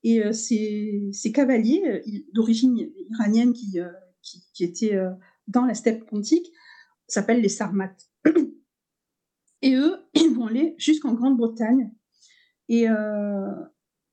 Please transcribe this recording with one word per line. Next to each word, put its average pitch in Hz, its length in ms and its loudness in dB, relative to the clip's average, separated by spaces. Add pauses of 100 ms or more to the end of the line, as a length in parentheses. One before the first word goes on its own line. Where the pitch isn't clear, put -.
Et, 226 200 2
euh, 208 100 0
ces, 208 800 -4
ces - 180 -6
cavaliers, 254 560 2
euh, 208 180 -4
i-, 208 280 -10
d'origine 226 440 2 (320)
iranienne 226 440 2
qui, 196 260 -6
euh, 175 100 -8 (320)
qui, - 220 -20 (100)
qui - 100 -6
étaient, 202 320 -2
euh, 190 140 -2 (380)
dans 247 180 0
la 233 80 0
steppe 220 340 -2
pontique 214 440 -2 (560)
s'appellent 226 340 0
les 202 80 2
Sarmates. 190 600 -6 (160)
<clears throat> - 1400 -4
Et 269 140 4
eux, 302 200 2 (100)
<clears throat> - 100 -20
ils 302 180 6
vont 226 140 -4
aller 277 300 -2
jusqu'en 302 360 0
Grande-Bretagne. 233 800 2 (760)
Et, 233 200 2
euh, 208 600 -2 (600)